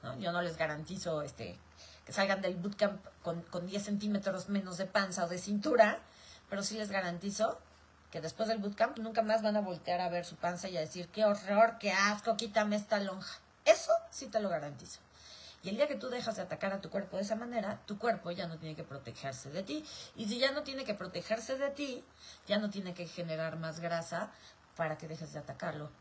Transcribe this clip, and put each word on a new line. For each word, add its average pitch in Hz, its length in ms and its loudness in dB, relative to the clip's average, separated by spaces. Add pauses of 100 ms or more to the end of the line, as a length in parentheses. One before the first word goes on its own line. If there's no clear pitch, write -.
¿no? 127 160 -8
Yo 180 140 -2
no 175 100 0
les 165 140 -2
garantizo, 156 640 -2
este, 110 360 -10 (480)
que - 60 -10
salgan 196 280 4
del 185 160 0
bootcamp 202 480 0 (180)
con, 170 200 -2
con 175 240 -6
diez 196 180 -2
centímetros 202 640 -2
menos 190 300 0
de 190 80 0
panza 185 400 2
o - 20 -2
de 180 100 -2
cintura, 208 640 6 (480)
pero 202 140 -2
sí 214 160 0
les 208 120 -4
garantizo 196 680 0 (500)
que 160 120 -6
después 214 260 -2
del 226 100 2
bootcamp 208 400 0
nunca 226 220 -2
más 220 220 4
van 214 140 4
a 208 40 4
voltear 180 400 0
a 180 80 2
ver 175 160 0
su 165 120 -10
panza 175 320 -2
y 180 100 -4
a - 20 0
decir, 170 280 -4
"Qué 214 180 4
horror, 202 520 6
qué 202 140 0
asco, 208 440 4
quítame 214 400 2
esta 208 240 2
lonja". 196 400 -6 (260)
Eso - 260 8 (180)
sí - 180 -10
te 214 120 2
lo 202 80 0
garantizo. 147 520 -6 (640)
Y 180 60 -6
el 208 80 -2
día 294 120 4
que 285 80 -2
tú 254 120 -6
dejas 233 280 -2
de 190 60 -4
atacar 180 300 -2
a 196 80 -4
tu 165 80 -10
cuerpo - 280 -4
de 208 80 0
esa 214 100 0
manera, 226 500 -4
tu 202 140 -8
cuerpo 220 320 0
ya 175 160 -4
no 165 120 -8
tiene 156 180 -8
que - 80 -8
protegerse 135 680 -10
de 170 140 -6
ti. 302 200 -6 (300)
Y 220 120 -6
si 233 120 -2
ya 269 140 4
no 285 100 -2
tiene 269 220 -6
que 214 100 -2
protegerse 214 640 -4
de 277 120 2
ti, 277 340 -6 (420)
ya 202 120 4
no 208 120 0
tiene 185 240 -6
que 175 120 -8
generar 160 500 -4
más 160 240 -6
grasa 170 500 -4 (460)
para 156 200 0
que 160 120 -10
dejes 156 260 -8
de 151 60 -6
atacarlo. 151 500 -6 (100)